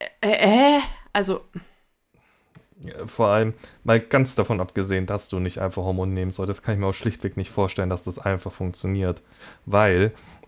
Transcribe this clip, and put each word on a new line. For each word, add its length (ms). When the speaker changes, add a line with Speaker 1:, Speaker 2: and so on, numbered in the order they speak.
Speaker 1:
Äh, 100
äh, 460
äh, 20
also 300
Speaker 2:
Ja, 260
vor 220
allem, 260
mal 160
ganz 340
davon 260
abgesehen, 460
dass 220
du 100
nicht 200
einfach 260
Hormone 280
nehmen 200
solltest, 320
kann 100
ich 60
mir 80
auch 40
schlichtweg 440
nicht 140
vorstellen, 380
dass 140
das 160
einfach 340
funktioniert. 720
Weil, 480